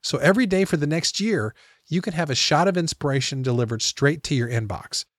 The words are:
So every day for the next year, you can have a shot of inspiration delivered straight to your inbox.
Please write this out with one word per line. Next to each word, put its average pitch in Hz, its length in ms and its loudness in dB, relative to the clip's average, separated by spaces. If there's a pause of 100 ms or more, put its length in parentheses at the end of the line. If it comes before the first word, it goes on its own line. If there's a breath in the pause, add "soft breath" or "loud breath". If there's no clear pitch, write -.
So - 160 -4
every 196 300 4
day 190 180 2
for 180 120 0
the 147 100 0
next 160 320 -2
year, 180 340 0 (340 soft breath)
you 175 140 0
can 190 120 -4
have 160 180 -2
a 123 40 0
shot 160 320 2
of 190 80 2
inspiration 139 680 -2
delivered 120 400 0
straight 147 400 0
to - 100 -2
your 120 160 0
inbox. 113 560 -4 (140)